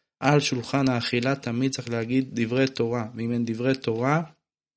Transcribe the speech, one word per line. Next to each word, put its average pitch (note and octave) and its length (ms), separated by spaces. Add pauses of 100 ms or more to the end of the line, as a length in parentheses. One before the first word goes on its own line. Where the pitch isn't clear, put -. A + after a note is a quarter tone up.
(200)
על D3 200
שולחן C3+ 480
האכילה B2 480
תמיד C3 360
צריך A#2+ 180
להגיד A#2+ 500
דברי B2 280
תורה, A#2+ 360 (100)
ואם A#2 180
אין A#2+ 120
דברי A#2 300
תורה, C3+ 480 (540)